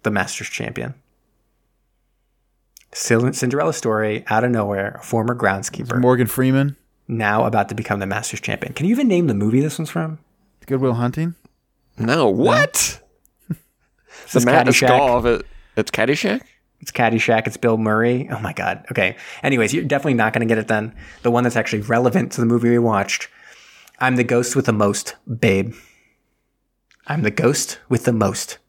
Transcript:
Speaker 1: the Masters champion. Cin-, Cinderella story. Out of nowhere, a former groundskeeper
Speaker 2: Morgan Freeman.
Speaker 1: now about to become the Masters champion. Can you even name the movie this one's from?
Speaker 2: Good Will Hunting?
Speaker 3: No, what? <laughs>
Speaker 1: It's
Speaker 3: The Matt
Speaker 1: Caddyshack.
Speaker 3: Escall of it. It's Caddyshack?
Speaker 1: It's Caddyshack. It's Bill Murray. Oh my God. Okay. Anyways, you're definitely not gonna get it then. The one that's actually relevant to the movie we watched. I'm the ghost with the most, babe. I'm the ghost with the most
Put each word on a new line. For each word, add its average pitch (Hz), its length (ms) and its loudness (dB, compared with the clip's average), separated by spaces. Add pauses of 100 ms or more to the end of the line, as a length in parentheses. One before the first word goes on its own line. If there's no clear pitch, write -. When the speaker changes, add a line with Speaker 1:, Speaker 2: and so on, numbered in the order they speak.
Speaker 1:
the 107 60 0
Masters - 380 -4
champion. - 460 -8 (2000)
Cin-, 120 420 0
Cinderella 147 400 -2
story. 107 540 -2
Out 113 160 2
of 123 60 0
nowhere, 101 500 -2
a - 40 -20
former 117 300 -2
groundskeeper 113 680 -2
Speaker 2:
Morgan 123 260 4
Freeman. 135 500 0 (320)
Speaker 1:
now 110 380 0
about 104 240 0
to 110 40 -8
become 107 260 -4
the 98 60 -4
Masters 107 340 -6
champion. - 340 -6
Can 139 120 -6
you 214 60 2
even 262 160 2
name 175 200 2
the 110 60 0
movie 107 260 2
this 151 180 -4
one's 156 120 -8
from? 160 280 -6 (480)
Speaker 2:
Good 135 140 -2
Will 131 140 0
Hunting? 139 400 -2 (640)
Speaker 3:
No, 123 300 2
what? - 760 2
<laughs> - 60 -20 (1120)
Speaker 1:
It's - 100 -16
Speaker 3:
The 123 60 6 (100)
Matt 127 160 6
Speaker 1:
Caddyshack. 123 240 4
Speaker 3:
Escall 127 280 4
of 117 80 0
it. 117 180 2 (320)
It's 107 140 -2
Caddyshack? 151 520 0 (380)
Speaker 1:
It's - 120 -16
Caddyshack. 113 560 2
It's - 80 -8
Bill 113 200 2
Murray. 110 540 0
Oh 117 80 -6
my 104 140 -8
God. 92 400 -4
Okay. 95 240 0 (260)
Anyways, 127 320 2
you're 170 80 -2
definitely 139 320 0
not 110 180 2
gonna 117 140 0
get 113 120 2
it 107 100 -6
then. 110 260 -2 (280)
The 120 100 2
one 120 100 2
that's 120 140 0
actually 107 260 -2
relevant 117 500 0
to - 80 -6
the 117 60 2
movie 120 240 2
we 120 80 4
watched. 110 480 0 (720)
I'm 127 160 2
the 123 80 2
ghost 120 320 0
with 131 120 2
the 117 60 2
most, 104 440 0 (240)
babe. 98 340 2 (1300)
I'm 156 140 0
the 104 100 2
ghost - 560 0
with 120 160 0
the 123 80 4
most 107 460 -2 (100)